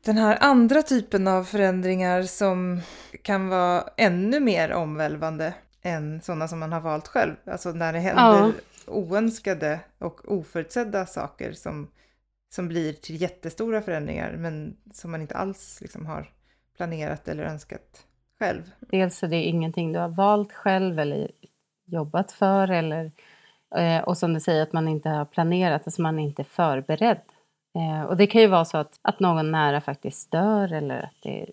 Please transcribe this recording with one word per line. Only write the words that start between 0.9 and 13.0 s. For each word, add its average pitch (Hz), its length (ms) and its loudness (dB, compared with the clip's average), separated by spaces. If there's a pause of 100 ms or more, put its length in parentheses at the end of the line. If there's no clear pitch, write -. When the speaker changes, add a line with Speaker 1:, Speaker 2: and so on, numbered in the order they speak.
Speaker 1:
av 185 160 2
förändringar 185 800 0
som 185 580 -2 (400)
kan 190 280 -2
vara 180 340 2 (140)
ännu 202 420 2
mer 180 340 2
omvälvande 156 800 -4 (280)
än 156 400 -6
såna 160 260 -6
som 165 120 -8
man 160 140 -6
har 165 80 -4
valt 160 260 -4
själv. 190 260 0 (120)
Alltså 180 260 -8
när 165 220 -2
det 165 60 -4
händer 196 240 4
Speaker 2:
Ja. 214 280 8 (360)
Speaker 1:
oönskade 185 920 -2 (200)
och - 220 -10 (100)
oförutsedda 190 760 -4
saker - 480 -10
som, 151 340 -12 (680)
som 180 120 -6
blir 165 260 -4
till 160 280 -12